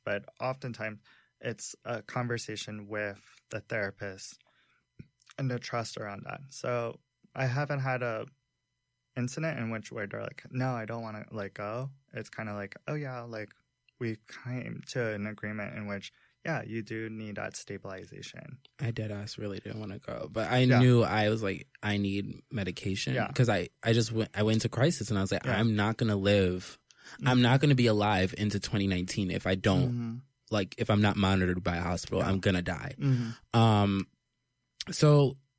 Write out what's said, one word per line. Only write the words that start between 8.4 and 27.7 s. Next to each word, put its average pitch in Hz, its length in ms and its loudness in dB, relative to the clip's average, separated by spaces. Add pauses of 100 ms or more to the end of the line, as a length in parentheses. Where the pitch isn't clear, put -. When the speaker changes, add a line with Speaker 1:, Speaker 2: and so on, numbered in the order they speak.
Speaker 1:
incident 131 440 -4
in 113 100 -4
which 110 220 -8
where 107 160 -6
they're 107 160 -8
like, - 280 -12
"No, 127 220 -2
I 113 120 -6
don't 113 180 -8
wanna, 107 280 -10
like, 98 240 -8
go." 117 360 -6 (220)
It's 110 160 -10
kinda 110 260 -8
like, 101 200 -8 (120)
"Oh 147 80 -4
yeah, 131 260 -6
like, 113 280 -10 (500)
we 113 180 -4 (260)
came 123 440 -8
to 113 260 -2
an 104 140 -4
agreement 104 500 -8
in 104 80 -8
which, 101 260 -8 (340)
yeah, 139 180 -4
you 110 180 -6
do 110 280 -8
need 107 260 -10
that 104 200 -8
stabilization." - 1000 -12 (220)
Speaker 2:
I 117 120 -2
dead 107 200 -4
ass 101 260 -8
really 104 220 -6
didn't 107 200 -10
wanna 104 200 -10
go, - 320 -8
but 113 200 -4
I 127 80 4
Speaker 1:
Yeah. 127 200 8
Speaker 2:
knew 123 240 8
I 107 260 2
was 110 140 0
like, 98 240 -4 (160)
"I 104 140 0
need 101 440 -2 (100)
medication." 98 640 -4
Speaker 1:
Yeah. 117 160 0
Speaker 2:
'Cause 123 180 4
I, 92 200 0 (140)
I 113 100 4
just 113 180 2
went, 113 220 -2
I 104 100 2
went 110 200 4
to 110 60 0
crisis 143 400 2
and 104 80 2
I 95 40 2
was 98 100 0
like, 98 140 -2
Speaker 1:
Yeah. 113 140 2
Speaker 2:
"I'm 113 160 4
not 104 220 2
gonna 107 180 2
live, 95 600 2 (420)
I'm 135 60 -2
Speaker 1:
Mm-hmm. 127 180 6
Speaker 2:
not 127 180 8
gonna 147 140 6